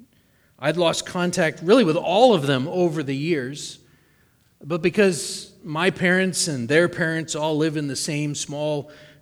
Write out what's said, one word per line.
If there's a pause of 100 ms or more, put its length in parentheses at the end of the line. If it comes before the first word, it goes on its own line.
(560)
I'd
lost
contact
really
with
all
of
them
over
the
years, (840)
but
because (120)
my
parents
and
their
parents
all
live
in
the
same
small (300)